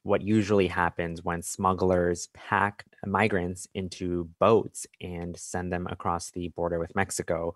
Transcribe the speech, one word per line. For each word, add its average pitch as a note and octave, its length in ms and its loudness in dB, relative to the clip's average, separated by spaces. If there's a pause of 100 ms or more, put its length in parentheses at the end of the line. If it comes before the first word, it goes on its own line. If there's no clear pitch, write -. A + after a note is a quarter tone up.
what G2 200 2
usually G2+ 440 4
happens E2+ 560 0
when E2+ 200 -2
smugglers F2+ 920 2
pack G2+ 520 -2 (200)
migrants F#2+ 680 0
into F2+ 540 -4 (120)
boats - 460 4 (140)
and F2 360 -8
send F2+ 360 -6
them F2+ 160 -2
across F2 420 -4
the F2 180 -6
border E2+ 320 -2
with E2 160 -8
Mexico. E2+ 600 0